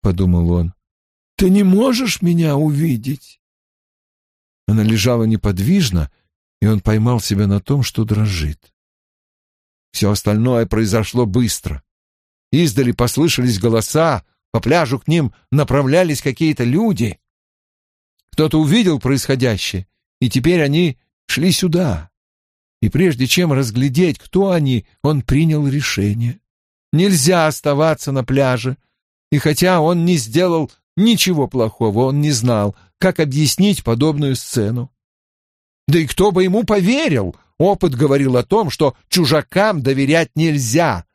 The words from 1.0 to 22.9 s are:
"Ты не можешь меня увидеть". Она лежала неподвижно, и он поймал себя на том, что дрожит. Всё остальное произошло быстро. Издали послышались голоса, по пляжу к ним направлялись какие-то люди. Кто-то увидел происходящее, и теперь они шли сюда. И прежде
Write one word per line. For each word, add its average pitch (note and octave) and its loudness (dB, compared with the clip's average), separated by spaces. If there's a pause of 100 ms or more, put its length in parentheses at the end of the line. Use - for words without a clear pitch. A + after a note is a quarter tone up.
"Ты F#3+ 2
не G3+ 4
можешь A3+ 0
меня E3+ 0
увидеть". C#3 -4 (1300)
Она G#2+ 2
лежала A2+ 0
неподвижно, G#2+ 0 (500)
и G#2 2
он G#2+ 2
поймал A2 0
себя G#2 -2
на G2+ 2
том, C#3+ -2
что A2+ -4
дрожит. F#2+ -4 (1160)
Всё G2+ -2
остальное A2+ 0
произошло A2 -2
быстро. F#2+ -4 (680)
Издали C3 2
послышались B2 0
голоса, A#2+ 0 (280)
по A#2+ -2
пляжу C3+ 0
к - -8
ним D3+ 0 (180)
направлялись C#3+ 0
какие-то C#3+ -2
люди. B2+ 0 (1120)
Кто-то D#3 0
увидел D#3+ 2
происходящее, B2 -2 (320)
и B2+ -2
теперь D#3 0
они D3 0 (300)
шли F3 0
сюда. D#3 -2 (680)
И A2 0
прежде C#3 0